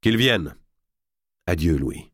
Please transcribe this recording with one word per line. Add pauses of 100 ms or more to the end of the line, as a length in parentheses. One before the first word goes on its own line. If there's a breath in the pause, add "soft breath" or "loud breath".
Qu'il
vienne. (920)
Adieu,
Louis.